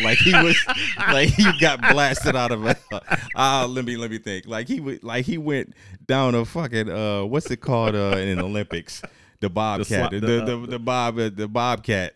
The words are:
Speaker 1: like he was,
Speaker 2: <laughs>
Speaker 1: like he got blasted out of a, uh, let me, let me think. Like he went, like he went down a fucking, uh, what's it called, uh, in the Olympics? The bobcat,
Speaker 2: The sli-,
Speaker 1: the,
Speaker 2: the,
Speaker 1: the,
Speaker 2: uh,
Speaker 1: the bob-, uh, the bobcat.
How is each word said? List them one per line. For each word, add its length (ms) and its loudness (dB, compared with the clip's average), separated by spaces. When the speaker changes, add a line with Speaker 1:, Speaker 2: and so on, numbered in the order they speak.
Speaker 1:
like 160 4
he 140 6
was, 240 6
Speaker 2:
<laughs> 160 -4
Speaker 1:
like 320 4
he 140 4
got 200 4
blasted 560 2
out 160 0
of 120 -2
a, 120 2
uh, 340 2
let 160 -4
me, 120 -4
let 140 -6
me 80 -6
think. 280 -8
Like 220 -6
he 120 -4
went, 220 -8
like 220 -4
he 140 -2
went 360 -4
down 280 2
a 100 2
fucking, 440 -4
uh, 360 -2
what's 260 -4
it 80 -4
called, 380 0
uh, 220 0
in 200 0
the 60 -2
Olympics? 580 -8
The 120 -2
bobcat, 600 0
Speaker 2:
The 40 -4
sli-, 60 -4
Speaker 1:
the, 40 -2
Speaker 2:
the, 200 2
Speaker 1:
the, 160 -2
Speaker 2:
uh, 40 -10
Speaker 1:
the 120 -6
bob-, 400 -2
uh, 100 0
the 180 -6
bobcat. 680 -2